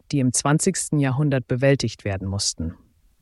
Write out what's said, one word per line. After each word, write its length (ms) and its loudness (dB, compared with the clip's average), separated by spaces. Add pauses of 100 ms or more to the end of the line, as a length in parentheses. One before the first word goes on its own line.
(100)
die 100 0
im 120 2
zwanzigsten 680 0
Jahrhundert 480 0
bewältigt 560 0
werden 240 -4
mussten. 480 -6 (460)